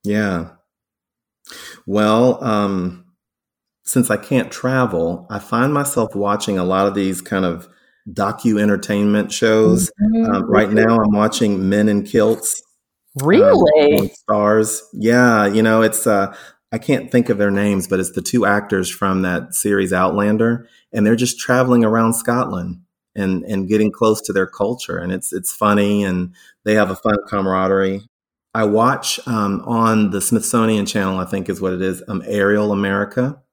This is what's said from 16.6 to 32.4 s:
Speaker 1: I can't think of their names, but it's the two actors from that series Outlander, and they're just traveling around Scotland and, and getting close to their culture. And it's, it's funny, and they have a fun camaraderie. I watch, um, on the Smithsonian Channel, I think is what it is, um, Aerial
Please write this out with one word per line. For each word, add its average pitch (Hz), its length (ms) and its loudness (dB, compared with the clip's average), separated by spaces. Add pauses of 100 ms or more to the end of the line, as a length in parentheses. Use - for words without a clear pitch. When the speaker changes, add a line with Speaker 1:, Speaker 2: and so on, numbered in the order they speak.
Speaker 1:
I 113 60 -6
can't - 320 -2
think 120 180 2
of 101 100 0
their 101 120 2
names, 98 360 0
but 92 140 0
it's 90 120 -4
the 92 100 -6
two 113 240 0
actors 101 440 0
from 95 320 -2
that 90 320 -4
series 98 380 0
Outlander, 104 720 0 (260)
and 104 140 0
they're 113 100 4
just 123 220 -2
traveling 123 460 2
around 113 300 2
Scotland 98 680 -4 (340)
and, 95 300 -2
and 95 240 -4
getting 107 240 2
close 110 300 0
to 101 100 -8
their 95 140 0
culture. 104 500 -6
And 87 160 -6
it's, 92 200 -8
it's 92 200 -8
funny, 104 500 0
and 90 320 -4 (300)
they 104 100 0
have 95 160 2
a 92 60 -6
fun 107 200 -2 (120)
camaraderie. 95 720 -2 (540)
I 110 100 0
watch, 110 640 0
um, 104 400 -2
on 110 440 2
the 101 100 -4
Smithsonian 110 640 0
Channel, 95 320 -2
I 90 60 -4
think 92 240 -6
is 90 120 -6
what 95 120 -2
it 90 100 -4
is, 92 260 -4
um, 95 180 -6
Aerial 104 460 2